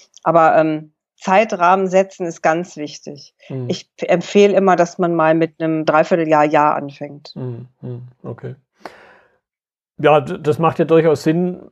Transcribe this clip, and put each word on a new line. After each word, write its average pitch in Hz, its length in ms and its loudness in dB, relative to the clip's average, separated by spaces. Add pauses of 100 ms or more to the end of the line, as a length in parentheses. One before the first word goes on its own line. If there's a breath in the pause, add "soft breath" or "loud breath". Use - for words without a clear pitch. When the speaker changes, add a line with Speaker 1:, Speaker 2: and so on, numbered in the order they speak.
(240 soft breath)
Speaker 1:
Aber, 165 340 2
ähm, 156 360 -2 (240)
Zeitrahmen 190 680 0
setzen 185 380 -2
ist 165 160 -10
ganz 165 360 -2
wichtig. 147 580 -16 (140)
Speaker 2:
Mhm. 131 200 -8
Speaker 1:
Ich - 280 -8
p-, - 100 -8
empfehle 196 480 2
immer, 190 220 4
dass 175 200 0
man 175 160 -2
mal 160 220 2
mit 160 260 -4
einem 160 240 -2
Dreivierteljahr, 156 600 2
Jahr 151 300 2
anfängt. 143 600 -12
Speaker 2:
Mhm, 127 320 -12 (140)
mhm, 123 260 -14 (160)
okay. 127 320 -14 (1400 loud breath)
Ja, 147 220 4
d-, 160 200 -10
das 151 160 -2
macht 165 220 0
ja 165 60 2
durchaus 160 360 2
Sinn, 180 400 -2 (100)